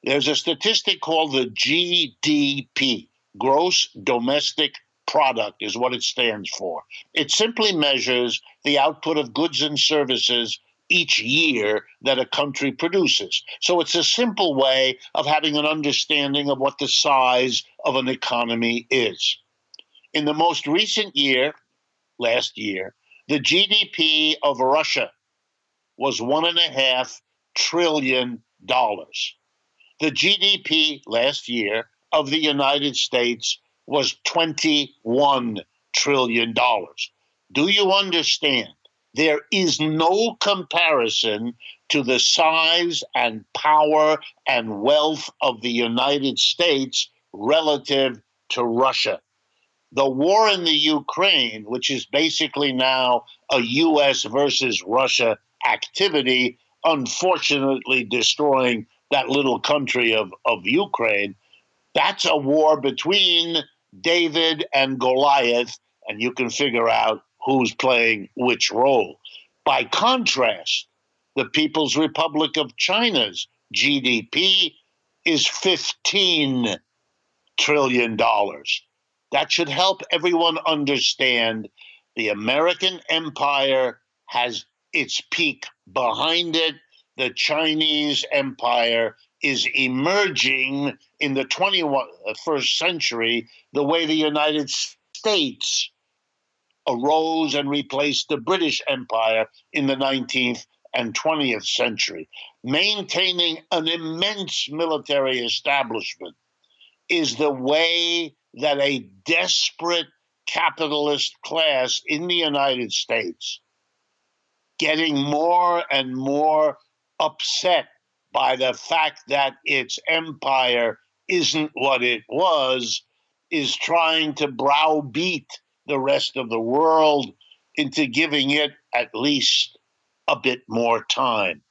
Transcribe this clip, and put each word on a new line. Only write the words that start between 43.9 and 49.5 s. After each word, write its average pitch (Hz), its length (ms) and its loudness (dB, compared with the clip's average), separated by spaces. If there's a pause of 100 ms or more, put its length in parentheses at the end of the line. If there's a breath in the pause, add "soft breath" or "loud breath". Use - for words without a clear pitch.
and 113 340 -2
wealth 147 480 2 (120)
of 123 200 0
the 120 100 -4
United 127 680 0
States 139 720 0 (240)
relative 135 880 0 (280)
to 123 140 -2
Russia. 117 560 0 (720)